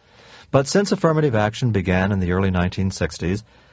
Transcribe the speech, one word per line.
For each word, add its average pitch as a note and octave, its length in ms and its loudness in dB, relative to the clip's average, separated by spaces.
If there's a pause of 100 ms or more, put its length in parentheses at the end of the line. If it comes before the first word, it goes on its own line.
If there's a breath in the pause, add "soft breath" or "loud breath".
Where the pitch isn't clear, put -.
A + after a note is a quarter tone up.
(500 loud breath)
But C#3 160 2
since G3 260 0
affirmative D#3 420 2
action A2 360 0
began F#2 420 0
in F#2+ 80 0
the F2+ 120 0
early F#2+ 180 0
nineteen F2+ 400 -2
sixties, F2+ 540 -4 (280 soft breath)